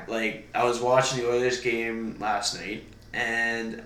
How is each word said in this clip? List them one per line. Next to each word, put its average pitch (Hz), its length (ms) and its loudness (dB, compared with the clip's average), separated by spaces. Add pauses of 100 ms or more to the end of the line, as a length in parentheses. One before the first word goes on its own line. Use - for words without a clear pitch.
Like, 110 480 -2
I 117 80 2
was 120 180 4
watching 127 380 4
the 120 100 0
Oilers 123 320 2
game 113 600 -2
last 107 400 0
night, 107 240 -8 (280)
and 117 720 -2